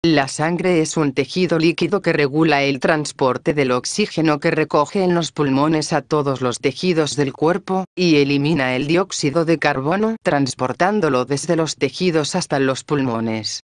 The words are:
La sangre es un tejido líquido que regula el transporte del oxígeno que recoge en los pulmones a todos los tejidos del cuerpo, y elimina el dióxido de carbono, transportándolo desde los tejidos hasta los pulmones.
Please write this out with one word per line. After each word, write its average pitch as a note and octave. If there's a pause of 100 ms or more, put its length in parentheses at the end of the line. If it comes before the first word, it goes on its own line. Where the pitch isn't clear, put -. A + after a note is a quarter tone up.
La C#3+
sangre E3+
es D#3
un D3
tejido D#3+
líquido E3+
que E3+
regula D3
el C#3
transporte D3
del C#3
oxígeno D3+
que E3+
recoge D#3
en F3+
los E3
pulmones D3+
a D3+
todos C#3+
los B2
tejidos D#3
del C3+
cuerpo, F#3 (140)
y F3
elimina C#3+
el C#3+
dióxido E3
de D#3+
carbono, D#3
transportándolo C#3+
desde C#3+
los D#3+
tejidos D#3
hasta D#3
los C3+
pulmones. A2+ (140)